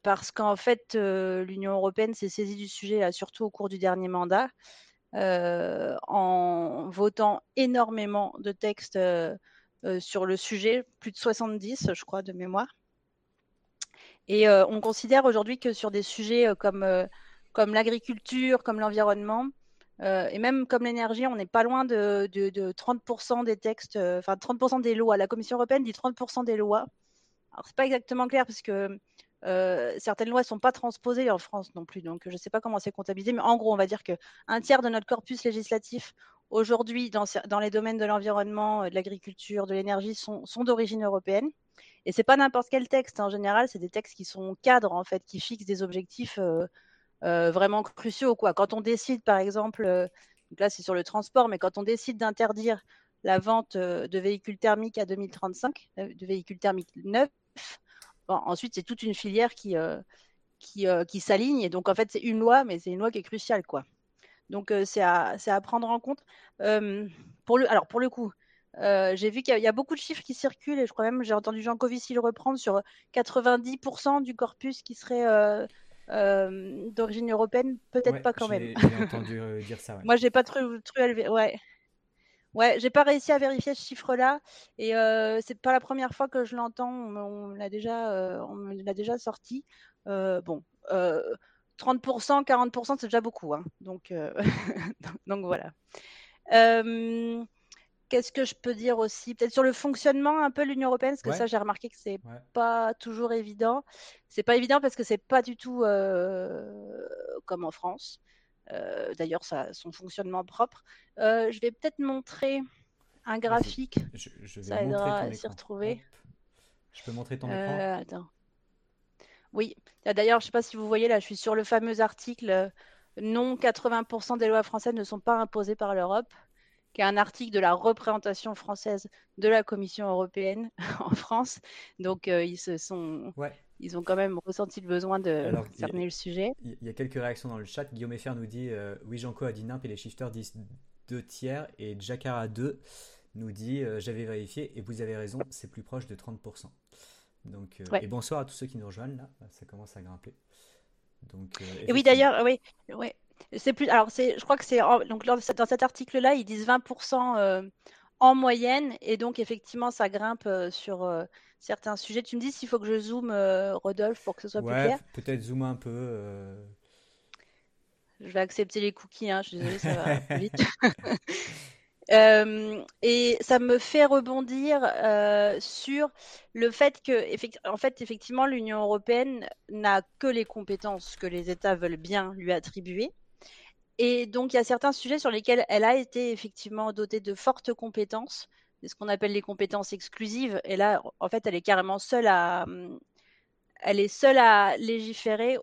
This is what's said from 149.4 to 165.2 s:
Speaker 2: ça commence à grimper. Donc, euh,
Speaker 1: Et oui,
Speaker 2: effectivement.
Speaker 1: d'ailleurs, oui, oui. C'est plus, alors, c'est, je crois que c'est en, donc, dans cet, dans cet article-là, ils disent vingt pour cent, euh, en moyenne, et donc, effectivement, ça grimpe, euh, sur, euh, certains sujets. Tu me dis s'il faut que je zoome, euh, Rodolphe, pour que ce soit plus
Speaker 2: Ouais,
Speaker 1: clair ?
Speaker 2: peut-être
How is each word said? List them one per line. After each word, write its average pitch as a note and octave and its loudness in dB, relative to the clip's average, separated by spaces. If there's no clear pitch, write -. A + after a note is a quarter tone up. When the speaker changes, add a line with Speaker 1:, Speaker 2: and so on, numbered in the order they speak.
Speaker 2:
ça - -20
commence G2+ -20
à F#2+ -18
grimper. F2+ -20
Donc, F#2+ -14
euh, G2 -14
Speaker 1:
Et F#2 -4
oui, B3 6
Speaker 2:
effectivement. C#4 6
Speaker 1:
d'ailleurs, C4 8
oui, B3 2
oui. A#3 -8
C'est C4 0
plus, C#4+ 0
alors, A3 6
c'est, B3+ 0
je - -12
crois C#4 4
que C#4 -2
c'est A#3+ 4
en, A3+ 6
donc, A3 -6
dans B3 4
cet, A3 -4
dans A#3 2
cet B3+ 0
article-là, C4 2
ils A#3+ -2
disent G#3+ -8
vingt B3 4
pour - -12
cent, B3 0
euh, G3 2
en C4 12
moyenne, B3+ 2
et A3 -2
donc, A#3+ -4
effectivement, A#3 -6
ça G#3+ 0
grimpe, G#3+ -6
euh, F#3 -2
sur, F#3 -8
euh, E3+ -2
certains G#3 -6
sujets. A3+ -6
Tu A#3+ -8
me A#3 -6
dis C4+ -6
s'il - -12
faut A#3 2
que G3+ -12
je A3 0
zoome, A3+ -6
euh, G3 2
Rodolphe, G#3 -2
pour - -8
que - -20
ce G#3 -10
soit G#3 -6
plus A#2 -4
Speaker 2:
Ouais, C3 2
Speaker 1:
clair ? C4+ 0
Speaker 2:
peut-être B2 -6